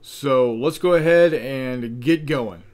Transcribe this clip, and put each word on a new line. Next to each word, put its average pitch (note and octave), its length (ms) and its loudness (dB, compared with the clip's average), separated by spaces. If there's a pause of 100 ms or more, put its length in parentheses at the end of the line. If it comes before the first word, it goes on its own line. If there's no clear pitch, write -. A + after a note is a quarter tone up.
So C3 540 0
let's C#3 240 -4
go F3+ 160 2
ahead E3+ 400 4
and B2+ 640 -6
get D#3 240 0
going. A#2 380 -6 (120)